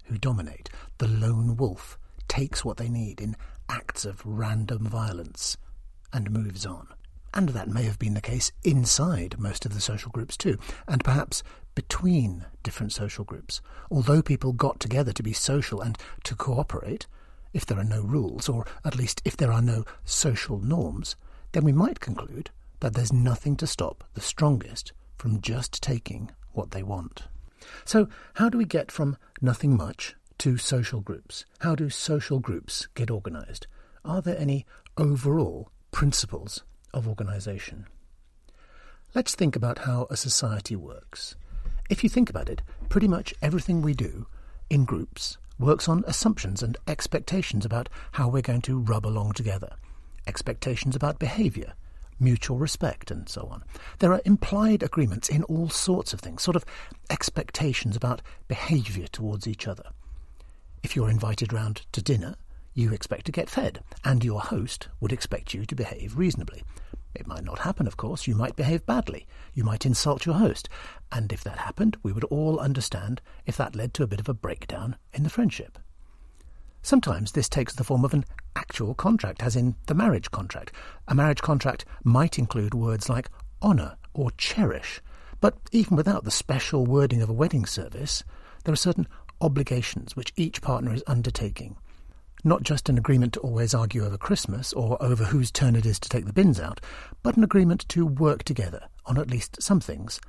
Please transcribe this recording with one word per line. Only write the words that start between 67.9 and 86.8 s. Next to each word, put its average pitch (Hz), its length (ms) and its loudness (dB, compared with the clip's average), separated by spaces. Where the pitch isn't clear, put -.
course. - 300 -6
You 123 80 2
might 117 220 2
behave 160 320 0
badly. - 400 0
You 120 100 0
might 110 220 0
insult 131 400 2
your 170 80 2
host. - 340 4
And 107 200 -2
if - 120 -6
that - 160 -8
happened, - 420 2
we 98 100 -2
would 113 140 -2
all 156 340 2
understand 127 640 -2
if - 120 -2
that - 180 -4
led 113 180 -4
to 151 100 0
a 117 40 2
bit 101 120 -2
of 107 80 -4
a 139 60 -2
breakdown - 640 -6
in 135 80 -2
the 156 80 2
friendship. - 480 0
Sometimes 110 500 4
this 135 160 2
takes - 280 -2
the 127 80 0
form 127 200 4
of 139 120 2
an 139 100 2
actual - 400 -4
contract, 196 480 2
as 117 120 2
in 123 200 2
the - 80 0
marriage 175 380 4
contract. - 400 -8
A 135 60 0
marriage 143 300 4
contract 135 420 0
might 131 360 6
include 110 340 0
words 113 360 0
like 123 200 0
honour 190 340 4
or 131 160 0
cherish, - 680 0
but - 200 4
even 220 240 6
without 156 280 4
the 104 80 -2
special 131 520 2